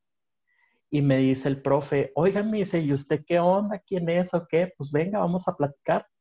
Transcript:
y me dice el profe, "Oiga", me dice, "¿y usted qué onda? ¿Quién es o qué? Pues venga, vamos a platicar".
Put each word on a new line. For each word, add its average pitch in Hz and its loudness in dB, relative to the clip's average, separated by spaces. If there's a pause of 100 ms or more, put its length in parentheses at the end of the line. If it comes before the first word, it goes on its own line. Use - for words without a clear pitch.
(920)
y 147 0
me 139 4
dice 131 2
el 139 -2
profe, 139 0
"Oiga", 190 2
me 214 -2
dice, 180 -2
"¿y 147 0
usted 151 -2
qué 175 2
onda? 196 0
¿Quién 170 -4
es 180 0
o 170 -2
qué? 175 0
Pues 143 -10
venga, 180 0
vamos 180 -2
a 180 -2
platicar". 143 -2 (140)